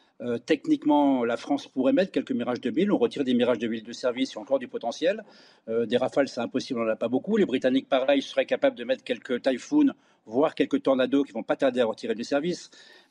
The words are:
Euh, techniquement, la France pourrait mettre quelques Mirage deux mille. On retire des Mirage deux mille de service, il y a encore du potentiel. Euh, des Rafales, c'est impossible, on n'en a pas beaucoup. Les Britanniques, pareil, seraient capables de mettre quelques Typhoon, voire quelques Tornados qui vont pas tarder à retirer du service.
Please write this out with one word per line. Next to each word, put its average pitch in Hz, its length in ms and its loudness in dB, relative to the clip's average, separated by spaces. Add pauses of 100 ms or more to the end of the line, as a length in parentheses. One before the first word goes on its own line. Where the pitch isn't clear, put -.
(220)
Euh, 120 160 -4
techniquement, 143 880 2
la 117 100 0
France 139 300 -4
pourrait 131 260 0
mettre 185 180 2
quelques 135 220 -4
Mirage 123 300 -2
deux 123 80 -2
mille. 175 200 0
On 160 60 2
retire 120 260 0
des 127 120 0
Mirage 120 240 2
deux 113 100 -4
mille 110 160 -6
de 117 80 -14
service, 127 400 -2
il - 40 -12
y - 20 -10
a - 20 -10
encore 131 180 0
du 123 80 -10
potentiel. 151 560 -4 (460)
Euh, 113 160 0
des 120 140 2
Rafales, 127 300 0
c'est - 120 -8
impossible, 117 400 -4
on 113 40 -2
n'en 110 80 0
a 107 40 -4
pas 117 120 -2
beaucoup. 131 280 -2
Les 196 80 4
Britanniques, 127 420 0
pareil, 135 360 2
seraient - 240 -2
capables 131 320 0
de 120 60 -8
mettre 120 200 -4
quelques 120 380 -4
Typhoon, 135 500 2 (320)
voire 135 300 0
quelques 139 280 0
Tornados 131 420 2
qui - 80 -18
vont 113 100 -8
pas 147 140 -2
tarder 127 260 2
à - 20 2
retirer 113 300 -4
du 117 100 -8
service. 156 460 -4 (400)